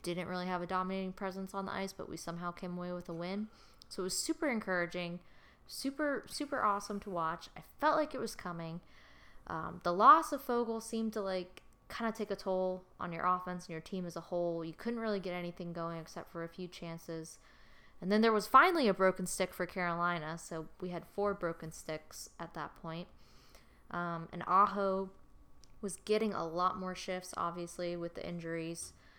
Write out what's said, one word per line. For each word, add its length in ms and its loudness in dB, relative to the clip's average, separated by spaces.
didn't 260 -4
really 200 -2
have 160 -2
a 40 -4
dominating 460 -2
presence 400 -6
on 140 -4
the 40 -4
ice, 220 -4
but 160 -10
we 80 -8
somehow 340 -6
came 240 -8
away 160 -6
with 160 -8
a 60 -8
win. 360 -4
So 140 -6
it 40 -2
was 120 -2
super 320 0
encouraging, 680 -2
super, 600 -2
super 360 -2
awesome 380 0
to 80 -10
watch. 460 -2
I 60 -14
felt 180 4
like 180 0
it 40 -4
was 160 -4
coming. 460 -6
Um, 360 -4
the 100 2
loss 380 10
of 100 -2
Fogle 400 0
seemed 320 -2
to, 80 -2
like, 400 -4
kinda 240 -2
take 200 -4
a 40 0
toll 480 0
on 140 -4
your 120 0
offense 400 2
and 40 -12
your 100 -6
team 260 -6
as 100 -8
a 60 -4
whole. 440 0
You 80 -6
couldn't 260 -6
really 200 0
get 140 -4
anything 380 -6
going 280 -4
except 320 -12
for 120 -6
a 60 -6
few 180 -10
chances. 720 -10
And 80 -2
then 120 8
there 100 10
was 160 4
finally 400 10
a 60 6
broken 320 4
stick 280 0
for 120 -2
Carolina, 720 0
so 300 -8
we 80 -6
had 180 -4
four 280 0
broken 380 -4
sticks 580 -10
at 140 -10
that 280 -8
point. 280 -8
Um, 400 -4
and 160 -6
Aho 600 4
was 240 -6
getting 280 2
a 140 -2
lot 320 0
more 160 -4
shifts, 400 -6
obviously, 640 -2
with 180 -6
the 100 -8
injuries. 680 -6